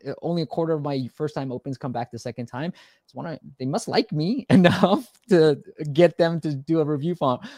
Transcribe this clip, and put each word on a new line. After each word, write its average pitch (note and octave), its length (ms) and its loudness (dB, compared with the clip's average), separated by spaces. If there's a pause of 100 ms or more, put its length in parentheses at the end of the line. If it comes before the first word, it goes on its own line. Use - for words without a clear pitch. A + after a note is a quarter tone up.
Uh, C#3 160 -8
only E3+ 200 -2
a C#3+ 40 -4
quarter E3 260 -2
of D3+ 100 -2
my C#3 320 -4
first D3+ 200 -6
time C3+ 180 -6
opens B2 240 -8
come C3 160 -8
back A#2+ 180 -8
the A#2 80 -12
second A#2+ 280 -10
time." D3+ 260 -8 (320)
It's - 100 -20
one B2+ 120 -12
I, E3 120 -10 (200)
they B2+ 80 -6
must E3 220 -4
like - 240 0
me F#3+ 340 -2
<laughs> - 40 -18
enough F3 560 4 (220)
to D#3 340 4 (300)
get D#3+ 260 4
them E3 220 2
to D3+ 140 -4
do D#3+ 260 -2
a D#3 40 0
review D3+ 300 -2
form. C3+ 260 0 (180)